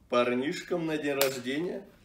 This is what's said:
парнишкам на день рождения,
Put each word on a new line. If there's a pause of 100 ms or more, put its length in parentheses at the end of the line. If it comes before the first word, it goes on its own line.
парнишкам
на
день
рождения, (200)